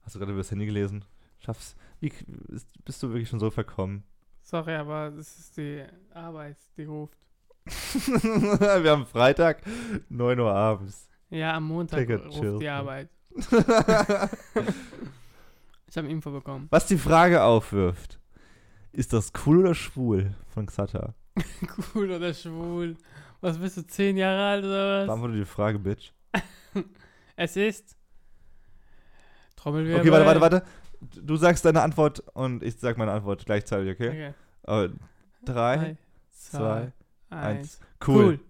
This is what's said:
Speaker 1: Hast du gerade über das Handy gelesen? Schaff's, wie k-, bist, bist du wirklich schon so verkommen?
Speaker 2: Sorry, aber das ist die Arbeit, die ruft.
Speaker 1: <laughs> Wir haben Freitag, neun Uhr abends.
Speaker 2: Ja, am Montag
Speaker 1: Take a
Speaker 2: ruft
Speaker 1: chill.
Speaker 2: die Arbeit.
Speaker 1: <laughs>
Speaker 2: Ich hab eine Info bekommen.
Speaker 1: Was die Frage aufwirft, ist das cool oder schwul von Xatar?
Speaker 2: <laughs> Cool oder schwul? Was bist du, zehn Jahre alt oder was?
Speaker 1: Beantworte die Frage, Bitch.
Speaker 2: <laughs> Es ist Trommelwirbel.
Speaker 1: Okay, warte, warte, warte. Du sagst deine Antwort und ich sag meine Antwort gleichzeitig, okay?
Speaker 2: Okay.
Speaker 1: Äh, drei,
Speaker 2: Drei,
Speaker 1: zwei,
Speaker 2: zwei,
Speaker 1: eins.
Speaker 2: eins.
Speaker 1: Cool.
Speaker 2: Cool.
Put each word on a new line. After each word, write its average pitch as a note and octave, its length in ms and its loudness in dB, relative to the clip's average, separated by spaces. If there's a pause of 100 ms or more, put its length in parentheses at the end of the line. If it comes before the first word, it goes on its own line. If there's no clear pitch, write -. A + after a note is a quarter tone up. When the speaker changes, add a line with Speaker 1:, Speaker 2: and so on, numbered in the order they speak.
Speaker 1:
Hast - 120 -20
du - 40 -14
gerade G2 140 -6
über G2 80 -4
das F#2 100 -8
Handy G#2 160 -6
gelesen? G#2 380 -4 (340)
Schaff's, - 380 -12 (240)
wie D3 100 -6
k-, - 140 -18 (240)
bist, - 200 -16 (160)
bist - 180 -14
du C3+ 80 -6
wirklich A2+ 180 -6
schon A#2 120 -6
so A2 100 0
verkommen? G2+ 520 -6 (400)
Speaker 2:
Sorry, D#3+ 320 -8
aber D3+ 360 -8
das D3+ 280 -20
ist - 180 -20
die D3 260 -10 (300)
Arbeit, D#3 440 -16 (200)
die D#3+ 80 -14
ruft. D3+ 340 -14 (480)
Speaker 1:
<laughs> - 0 -
Wir G#3 1200 2
haben C#3+ 160 2
Freitag, D3 560 4 (480)
neun B2 280 0
Uhr A2+ 140 2
abends. G2 560 -2 (220)
Speaker 2:
Ja, D#3+ 240 -4
am D#3+ 140 -6
Montag D#3+ 320 -4
Speaker 1:
Take A#2 220 -2
a - 40 -16
Speaker 2:
ruft D3 140 -10
Speaker 1:
chill. G#2 180 -2
Speaker 2:
die D3+ 100 -6
Arbeit. C#3 400 -8 (260)
Speaker 1:
<laughs> G#3+ 960 2 (1600)
Speaker 2:
Ich - 120 -12
hab D#3+ 80 -6
eine C#3+ 60 -8
Info D#3 200 -8
bekommen. C#3 380 -12
Speaker 1:
Was - 160 6
die F#3 120 4
Frage E3 460 6
aufwirft, G2+ 720 2 (720)
ist - 220 -4
das A2 200 0 (140)
cool D#3+ 140 6
oder F3+ 160 4
schwul G2+ 580 -2 (140)
von G#2+ 180 -8
Xatar? - 480 -6 (220)
Speaker 2:
<laughs> - 580 -8
Cool G3+ 160 -2
oder F3 240 -4
schwul? E3+ 640 -8 (440)
Was E3 180 -4
bist F#3 180 -8
du, E3 100 -10
zehn G3 300 0
Jahre F#3+ 280 0
alt G3+ 200 -2
oder G3 380 -2
was? G3 40 -4
Speaker 1:
Beantworte F3+ 300 -4
die G#2 80 -2
Frage, G#2 340 -2
Bitch. G2 320 -6 (220)
Speaker 2:
<laughs> - 1040 -10
Es F3 200 -4
ist G3+ 400 -4 (1600)
Trommelwirbel. D#3+ 460 -2
Speaker 1:
Okay, D#3+ 100 8
warte, D3+ 160 10
warte, D#3+ 140 8
warte. E3+ 220 6 (600)
Du D#3 140 -2
sagst E3+ 280 4
deine D#3+ 180 6
Antwort D3+ 380 2 (140)
und B2+ 300 -4
ich A2 120 -6
sag A#2 220 -4
meine A2 140 -2
Antwort G2+ 340 -4
gleichzeitig, G2+ 480 -2
okay? C#3+ 380 -8 (320)
Speaker 2:
Okay. G#2 220 0
Speaker 1:
Äh, - 20 -4 (560)
drei, A#2+ 320 0
Speaker 2:
Drei, D#3 200 -4 (360)
Speaker 1:
zwei, - 260 -14
Speaker 2:
zwei, A2+ 340 -4 (380)
Speaker 1:
eins. G#2+ 280 -6
Speaker 2:
eins. C#3+ 220 -16 (260)
Speaker 1:
Cool. G#3 180 8
Speaker 2:
Cool. E3+ 260 4